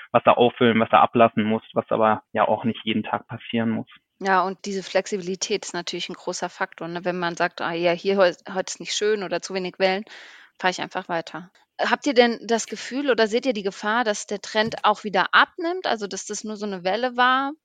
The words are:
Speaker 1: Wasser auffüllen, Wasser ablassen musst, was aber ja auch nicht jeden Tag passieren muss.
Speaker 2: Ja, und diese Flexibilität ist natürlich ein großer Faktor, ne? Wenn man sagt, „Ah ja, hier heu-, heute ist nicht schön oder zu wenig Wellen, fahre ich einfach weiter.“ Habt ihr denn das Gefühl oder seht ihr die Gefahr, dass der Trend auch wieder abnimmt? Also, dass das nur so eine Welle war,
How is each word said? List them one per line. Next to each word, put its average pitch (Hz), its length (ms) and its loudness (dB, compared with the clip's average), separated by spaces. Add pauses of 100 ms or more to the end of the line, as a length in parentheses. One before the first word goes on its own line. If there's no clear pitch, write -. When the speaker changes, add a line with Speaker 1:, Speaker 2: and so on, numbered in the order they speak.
(120)
Speaker 1:
Wasser 120 260 6
auffüllen, 117 420 4
Wasser 110 200 4
ablassen 113 440 4
musst, 110 300 -2
was - 160 -2
aber 110 340 2 (100)
ja 107 140 2
auch 107 180 -2
nicht 110 180 -2
jeden 107 200 -2
Tag - 240 -6
passieren 117 420 -4
muss. 113 180 -4 (320)
Speaker 2:
Ja, 190 240 2
und 190 220 -6
diese 196 180 -6
Flexibilität 190 840 -4
ist - 80 -10
natürlich 175 340 -8
ein 180 60 -12
großer 180 360 -6
Faktor, - 380 -8
ne? 175 160 -8
Wenn 180 160 -2
man 170 160 -2
sagt, - 260 -2
„Ah 170 120 -4
ja, 170 180 2
hier 196 260 0
heu-, 180 160 6 (200)
heute 185 180 -4
ist - 80 -12
nicht - 140 -8
schön 208 300 0
oder 175 180 -4
zu - 120 -12
wenig 185 260 -6
Wellen, 190 260 0 (540)
fahre 185 120 2
ich - 100 -10
einfach 185 280 -8
weiter.“ 165 420 -8 (300)
Habt - 240 0
ihr 285 80 0
denn 233 320 4
das 220 220 -2
Gefühl 269 420 -4
oder 220 180 4
seht 233 180 -2
ihr 254 80 2
die 202 100 -6
Gefahr, 208 400 -2
dass 208 240 -4
der 202 120 -6
Trend - 460 -2
auch 208 180 2
wieder 190 300 0
abnimmt? 339 540 2
Also, 214 200 -2
dass - 180 -10
das - 180 -8
nur 214 120 -8
so 208 100 -8
eine 190 180 -6
Welle 240 340 -2
war, 262 340 2 (140)